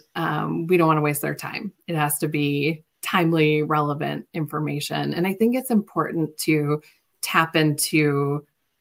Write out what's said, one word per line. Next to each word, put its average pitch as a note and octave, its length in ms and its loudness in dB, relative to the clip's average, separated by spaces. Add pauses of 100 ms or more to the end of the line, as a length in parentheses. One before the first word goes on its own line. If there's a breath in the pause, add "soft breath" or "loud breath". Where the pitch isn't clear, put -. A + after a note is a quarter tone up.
(160)
um, D#3+ 520 -2
we F3+ 100 4
don't E3 100 6
wanna D#3 140 4
waste D3 200 0
their D3 140 -4
time. - 360 -10 (160)
It E3+ 80 -4
has D3+ 240 0
to D#3+ 80 -2
be D3 560 -2 (180)
timely, D#3+ 600 2
relevant D3 720 -2
information. D3 800 -4
And F3+ 140 0
I G3 60 0
think A3+ 220 2
it's C4 140 -4
important E3 720 -2
to D3+ 420 0 (400 soft breath)
tap E3 340 0
into, D3 880 2 (360)